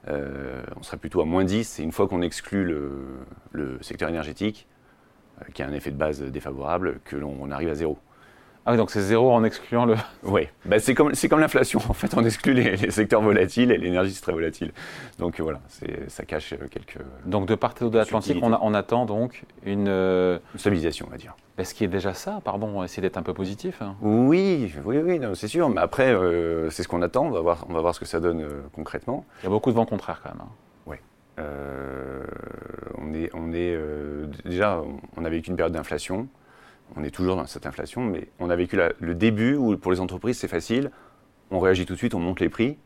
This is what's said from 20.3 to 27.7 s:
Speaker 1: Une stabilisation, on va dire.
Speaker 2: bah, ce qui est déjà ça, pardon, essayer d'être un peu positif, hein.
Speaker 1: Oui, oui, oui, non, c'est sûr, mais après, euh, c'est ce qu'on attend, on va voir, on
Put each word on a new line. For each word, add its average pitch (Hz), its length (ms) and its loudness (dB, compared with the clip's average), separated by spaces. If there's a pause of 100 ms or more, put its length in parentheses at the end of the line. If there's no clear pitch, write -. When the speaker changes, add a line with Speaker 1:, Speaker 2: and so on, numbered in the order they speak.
Speaker 1:
Une 101 80 -12
stabilisation, 82 480 0
on - 20 -14
va - 60 -14
dire. - 180 -18 (220)
Speaker 2:
bah, 92 80 -4
ce - 80 -12
qui 113 100 -2
est 92 60 0
déjà 95 240 -2
ça, 202 280 -8
pardon, 101 440 -4
essayer 95 160 -8
d'être 92 160 -2
un 92 40 -4
peu 90 120 -6
positif, 98 480 -6
hein. 98 180 -10
Speaker 1:
Oui, 127 760 4 (120)
oui, 123 140 0
oui, 170 200 0
non, 107 160 -2
c'est 107 140 -6
sûr, 165 180 2
mais 92 140 2
après, 131 320 4
euh, 85 560 2
c'est 85 140 -6
ce - 40 -4
qu'on 87 140 0
attend, 123 240 2
on 151 60 -2
va 87 100 0
voir, 85 260 2
on 87 60 -6